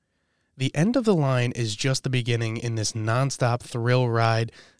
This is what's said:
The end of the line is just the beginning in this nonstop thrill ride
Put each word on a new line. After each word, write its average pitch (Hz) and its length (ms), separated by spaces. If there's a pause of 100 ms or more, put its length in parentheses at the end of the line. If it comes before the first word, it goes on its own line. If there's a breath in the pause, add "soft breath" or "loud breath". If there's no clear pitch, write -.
(580)
The 131 180
end 208 200
of 254 100
the 220 80
line 131 380
is 110 240
just 135 280
the 139 60
beginning 117 480
in 117 160
this 110 200
nonstop 120 680
thrill 123 480
ride 113 420 (280 loud breath)